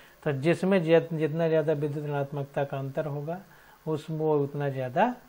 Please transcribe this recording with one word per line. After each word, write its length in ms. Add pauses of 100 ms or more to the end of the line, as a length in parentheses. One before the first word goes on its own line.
(220)
तो 100
जिसमें 500
जित-, 320
जितना 340
ज़्यादा 240
विद्युत 340
ऋणात्मकता 580
का 140
अंतर 280
होगा 340 (460)
उसमें 320
वो 200
उतना 300
ज़्यादा 460 (140)